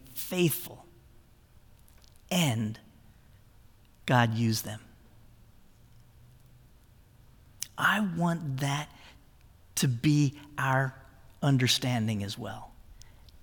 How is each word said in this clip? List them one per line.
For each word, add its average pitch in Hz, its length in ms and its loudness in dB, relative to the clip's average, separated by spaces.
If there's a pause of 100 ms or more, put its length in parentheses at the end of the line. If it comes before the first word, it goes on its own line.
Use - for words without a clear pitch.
(140)
faithful, - 720 -2 (1400)
and 117 480 0 (1300)
God 120 300 4
used 113 300 0
them. 107 160 -12 (3000)
I - 260 2
want 170 580 -2
that 147 300 -4 (840)
to - 120 0
be 143 480 2 (240)
our 135 340 0 (480)
understanding 123 840 2
as 101 140 -8
well. 104 340 -12 (720)